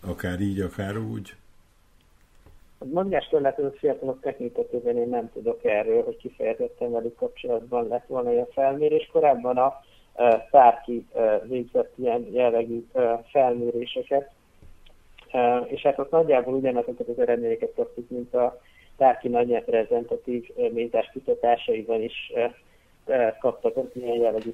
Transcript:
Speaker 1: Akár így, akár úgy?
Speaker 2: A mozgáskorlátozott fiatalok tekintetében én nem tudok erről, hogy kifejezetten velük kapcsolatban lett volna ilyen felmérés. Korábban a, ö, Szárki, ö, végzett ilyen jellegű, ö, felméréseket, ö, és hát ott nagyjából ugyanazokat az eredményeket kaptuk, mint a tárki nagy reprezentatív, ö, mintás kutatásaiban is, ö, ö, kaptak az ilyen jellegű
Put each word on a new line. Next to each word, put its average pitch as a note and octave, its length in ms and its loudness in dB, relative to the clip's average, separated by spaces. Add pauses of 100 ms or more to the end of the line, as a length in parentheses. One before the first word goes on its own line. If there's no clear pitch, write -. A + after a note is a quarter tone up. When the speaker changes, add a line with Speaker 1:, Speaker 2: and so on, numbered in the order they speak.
Speaker 1:
Akár F2+ 340 -4
így, G2 200 -2
akár G2 360 -6
úgy? A2 380 -10 (1400)
Speaker 2:
A - 60 -16
mozgáskorlátozott D3 920 -2
fiatalok C3 420 -2
tekintetében A#2+ 760 -4
én A#2+ 120 0
nem B2 240 -4
tudok A#2 320 -4
erről, A2 400 2
hogy A#2 120 -6
kifejezetten A#2+ 760 -6
velük A#2 240 -6
kapcsolatban A#2+ 720 -4
lett A#2+ 180 -6
volna B2 260 -4
ilyen A#2+ 200 0
felmérés. D3 600 0
Korábban B2+ 440 2
a, C3 240 2 (360)
ö, A#2 180 6 (160)
Szárki, A#2+ 640 6
ö, A2 300 4
végzett B2 540 -2
ilyen A#2+ 340 -2
jellegű, A#2 600 0
ö, A#2+ 200 2 (180)
felméréseket, B2 1000 0 (1040)
ö, B2 260 2
és B2 240 -8
hát C#3+ 160 0
ott C3+ 120 -6
nagyjából C3+ 440 2
ugyanazokat B2 540 -2
az A#2+ 100 -6
eredményeket A#2 560 0
kaptuk, A#2+ 360 -6
mint B2 240 -8
a B2 260 0 (360)
tárki C3 320 4
nagy A#2+ 220 2
reprezentatív, A#2+ 1080 -2
ö, B2 120 0
mintás A#2 440 -2
kutatásaiban A#2 920 0
is, - 320 -10
ö, A#2 100 0 (600)
ö, B2 240 2 (120)
kaptak A#2 360 0
az C3 160 -2
ilyen A#2+ 240 -4
jellegű A2+ 380 0